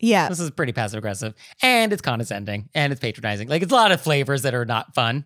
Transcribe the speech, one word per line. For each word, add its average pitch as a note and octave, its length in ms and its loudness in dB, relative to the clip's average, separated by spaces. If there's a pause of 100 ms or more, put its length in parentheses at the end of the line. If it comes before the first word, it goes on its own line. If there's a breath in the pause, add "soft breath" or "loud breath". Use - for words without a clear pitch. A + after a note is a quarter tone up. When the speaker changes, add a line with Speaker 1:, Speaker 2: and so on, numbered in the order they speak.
Speaker 1:
Yeah. G#3 280 4
Speaker 2:
This F3 120 -4
is D#3+ 100 -4
pretty C3+ 220 -2
passive G#2+ 260 -4
aggressive, G#2+ 340 -6 (300 loud breath)
and A#3 300 4
it's G3 100 -2
condescending, G#2+ 720 -4
and D3 180 2
it's C3 80 -6
patronizing. G#2+ 480 -4
Like, E3 140 0
it's F#3 80 -2
a C4+ 60 2
lot G#3+ 160 6
of D#3+ 80 2
flavors C#3 420 0
that C3+ 100 0
are A#2+ 120 0
not A2+ 320 -4
fun. B2+ 300 0